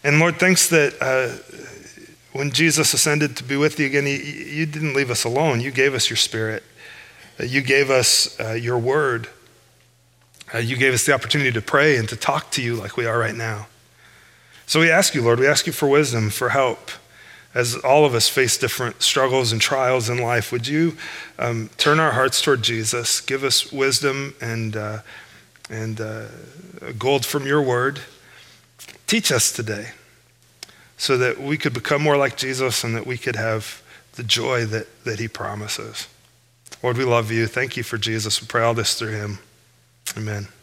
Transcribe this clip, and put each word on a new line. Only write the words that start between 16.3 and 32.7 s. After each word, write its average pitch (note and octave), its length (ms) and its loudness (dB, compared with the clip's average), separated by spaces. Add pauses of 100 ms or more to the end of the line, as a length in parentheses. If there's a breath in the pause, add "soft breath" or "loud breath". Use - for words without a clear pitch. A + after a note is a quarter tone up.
help. B2+ 420 0 (600 loud breath)
As A#2+ 240 0
all C#3+ 260 6
of C3+ 100 4
us A2+ 140 2
face C3 300 2
different B2 440 -4
struggles C3 520 2
and A2 80 0
trials B2+ 480 2
in A#2+ 80 -2
life, A#2+ 340 0
would A#2 160 -4
you, D#3 300 0 (420 loud breath)
um, A2+ 380 -4
turn D3+ 240 4
our D3+ 100 2
hearts B2+ 300 2
toward B2 220 2
Jesus, A#2 580 -2
give C3+ 240 -4
us - 260 0
wisdom C#3 720 0
and, A2+ 340 -6
uh, G#2+ 240 -6 (680 loud breath)
and, A2 320 -8
uh, A2 220 -8 (760)
gold B2+ 260 2
from C#3 220 -4
your D3 140 2
word. C3 400 0 (1080 loud breath)
Teach - 240 0
us A#2+ 220 2
today G#2+ 380 -8 (1040 loud breath)
so C3 200 0
that B2+ 220 0
we C#3+ 180 -4
could C3+ 160 -2
become C#3+ 280 -2
more D3 160 4
like C#3 180 2
Jesus C3 480 -2